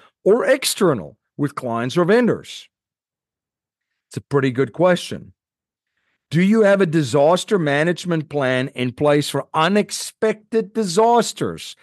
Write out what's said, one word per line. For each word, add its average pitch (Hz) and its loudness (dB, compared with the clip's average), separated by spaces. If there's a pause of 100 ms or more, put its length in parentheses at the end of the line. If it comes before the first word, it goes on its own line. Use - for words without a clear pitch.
(240)
or 233 4
external 160 0 (220)
with 143 -4
clients 120 -6
or 175 2
vendors? 196 0 (1400)
It's - -12
a - -10
pretty 139 0
good 123 -2
question. 175 -2 (1000)
Do 160 2
you 214 4
have 196 4
a 190 4
disaster 156 2
management 160 -2
plan 127 -2
in 123 -6
place 147 0
for - -6
unexpected 208 -2
disasters, 214 -2